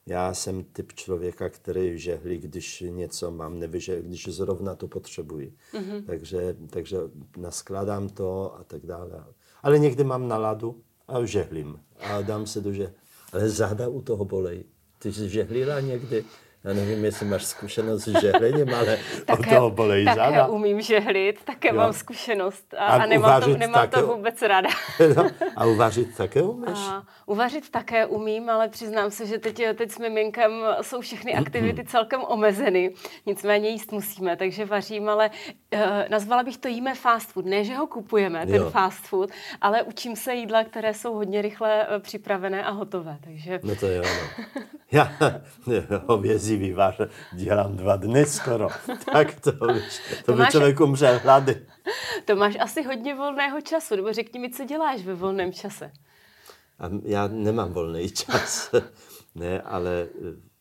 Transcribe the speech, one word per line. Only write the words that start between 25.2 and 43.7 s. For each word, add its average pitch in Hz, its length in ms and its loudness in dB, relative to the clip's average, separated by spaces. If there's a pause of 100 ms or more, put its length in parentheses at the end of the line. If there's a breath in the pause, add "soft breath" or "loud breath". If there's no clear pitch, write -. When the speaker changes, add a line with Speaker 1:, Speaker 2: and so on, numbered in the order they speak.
Speaker 1:
a 110 100 2
uvařit 113 520 2
také 113 240 0
umíš? 226 360 -4 (120)
Speaker 2:
A 196 140 -8 (220 soft breath)
uvařit 247 460 -2
také 226 340 0
umím, 220 440 -4
ale 220 200 2
přiznám 214 420 -4
se, 220 140 -10
že 214 120 -4
teď, 220 240 -6 (140)
teď 220 160 -4
s - 80 -14
miminkem 220 520 0 (300)
jsou 247 200 -8
všechny 226 340 -6
Speaker 1:
<clears throat> - 100 2
Speaker 2:
aktivity 233 400 -2
celkem 247 420 0
omezeny. 202 680 2 (320 loud breath)
Nicméně 208 440 2
jíst 220 220 -6
musíme, 185 460 -4
takže 190 280 -4
vařím, 208 440 -4
ale, 214 200 4 (420 loud breath)
eh, 202 400 0
nazvala 214 320 2
bych 247 140 -8
to - 100 -8
jíme 247 280 -4
fast 233 360 0
food. 185 140 -6
Ne, 196 180 2
že 240 120 -4
ho 285 120 -2
kupujeme, 196 580 0
ten 196 100 4
Speaker 1:
Jo. 185 140 4
Speaker 2:
fast - 380 0
food, 196 220 0 (320 loud breath)
ale 220 220 4
učím 226 320 -10
se 247 200 -4
jídla, 220 280 2
které 220 300 -4
jsou 233 200 -6
hodně 208 280 0
rychle, 214 540 0
eh, 202 40 -2
připravené 196 640 -4
a - 80 -4
hotové, 185 520 -8
takže 165 400 -10
Speaker 1:
No 101 120 -2